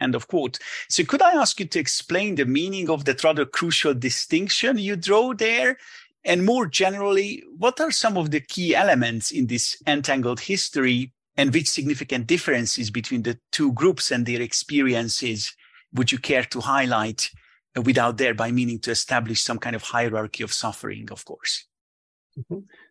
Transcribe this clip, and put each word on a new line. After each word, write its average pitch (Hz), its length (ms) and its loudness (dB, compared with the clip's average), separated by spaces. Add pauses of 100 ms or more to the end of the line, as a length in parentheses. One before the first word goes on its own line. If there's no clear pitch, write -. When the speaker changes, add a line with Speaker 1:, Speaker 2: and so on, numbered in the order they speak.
Speaker 1:
End 127 140 0
of 113 120 -4
quote. 139 320 -2 (300)
So - 160 2
could 285 180 2
I 359 100 8
ask 285 280 2
you 185 60 -6
to 170 120 -4
explain 185 560 -2
the 143 120 0
meaning 170 440 0
of 147 140 0
that 139 180 0
rather 151 220 4
crucial 160 500 0
distinction 175 840 0
you 202 180 -2
draw 208 380 2
there? 233 420 0 (480)
And 180 200 2
more 233 220 4
generally, 196 760 0 (120)
what 240 240 0
are 311 100 0
some 220 260 0
of 156 140 0
the 147 100 0
key 175 340 -2
elements 123 560 4
in 127 160 0
this 120 400 -2
entangled 135 540 0
history, 131 720 0 (240)
and 139 160 2
which 147 160 2
significant 135 580 -2
differences 123 640 0
between 117 320 -4
the 120 160 -4 (140)
two 143 200 2
groups 151 380 2
and 123 160 0
their 120 140 -2
experiences 117 1120 0 (380)
would 123 180 2
you 131 80 0
care 131 260 2
to - 160 -6
highlight, 120 720 0 (460)
uh, 127 60 -2
without 120 360 2
thereby 117 320 0
meaning 120 300 0
to - 100 -4
establish 113 500 0
some 117 180 -2
kind 117 180 -6
of 104 60 -10
hierarchy 110 600 -2
of 110 100 -6
suffering, 107 580 -6
of - 140 -16
course? - 400 -8 (760)
Speaker 2:
Mm-hmm. 175 220 -10 (300)